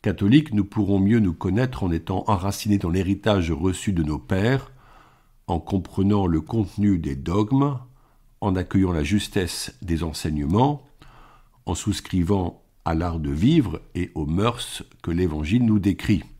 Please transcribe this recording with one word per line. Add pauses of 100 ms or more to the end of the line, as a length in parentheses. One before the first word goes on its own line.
Catholiques,
nous
pourrons
mieux
nous
connaître
en
étant
enracinés
dans
l'héritage
reçu
de
nos
pères, (760)
en
comprenant
le
contenu
des
dogmes, (600)
en
accueillant
la
justesse
des
enseignements, (800)
en
souscrivant (240)
à
l'art
de
vivre (140)
et
aux
mœurs (180)
que
l'Évangile
nous
décrit. (160)